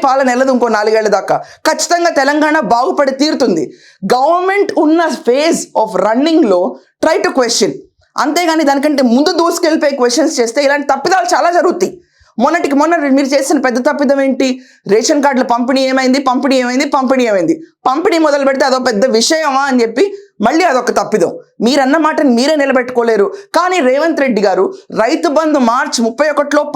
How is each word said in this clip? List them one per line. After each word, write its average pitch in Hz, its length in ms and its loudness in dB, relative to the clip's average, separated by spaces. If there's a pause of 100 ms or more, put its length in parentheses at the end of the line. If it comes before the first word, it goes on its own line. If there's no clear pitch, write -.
పాలన 269 260 2
వెళ్ళదు 262 240 0
ఇంకో 240 120 0 (100)
నాలుగేళ్ల 220 400 0
దాకా. 160 180 -2 (320)
ఖచ్చితంగా 339 520 0
తెలంగాణ 294 380 2 (160)
బాగుపడి 269 480 0
తీరుతుంది. 294 420 0 (520)
గవర్నమెంట్ 359 560 0 (140)
ఉన్న 320 160 2 (260)
phase 285 340 0 (220)
of 185 240 -2
రన్నింగ్‌లో 240 540 2 (440)
try 320 120 0 (100)
to 294 40 -2 (100)
question, 208 320 -2 (520)
అంతేగాని 320 460 0
దానికంటే 277 420 0
ముందు 311 200 2 (100)
దూసుకెళ్ళిపోయి 311 580 0
క్వశ్చన్స్ 277 400 0
చేస్తే 233 260 -2
ఇలాంటి 285 280 -2
తప్పిదాలు 349 420 -2
చాలా 330 220 2
జరుగుతాయి. 190 340 0 (480)
మొన్నటికి 294 380 0
మొన్న 320 160 2 (220)
మీరు 277 160 0
చేసిన 277 320 0
పెద్ద 247 200 0
తప్పిదం 277 380 0
ఏంటి? 269 240 0 (440)
రేషన్ 247 320 2
కార్డుల 262 300 2
పంపిణీ 247 280 0 (100)
ఏమైంది, 262 360 2
పంపిణీ 254 360 0
ఏమైంది, 254 220 -2 (100)
పంపిణీ 262 340 0
ఏమైంది? 175 260 0 (320)
పంపిణీ 330 380 0
మొదలు 285 240 2
పెడితే 269 180 0
అదొక 254 220 0
పెద్ద 214 160 0 (100)
విషయమా 277 540 0
అని 254 140 2
చెప్పి 226 220 0 (420)
మళ్ళీ 320 240 2
అదొక 240 280 -2
తప్పిదం. 202 320 0 (360)
మీరన్న 269 380 2
మాటని 302 320 2
మీరే 285 240 0
నిలబెట్టుకోలేరు. 240 680 0 (300)
కానీ 359 220 0 (100)
రేవంత్ 294 360 0
రెడ్డి 214 220 0
గారు 190 200 0 (340)
రైతు 311 260 0 (120)
బంధు 302 320 0
మార్చి 262 360 -2
ముప్పై 277 280 0
ఒకటిలో 294 300 0 (100)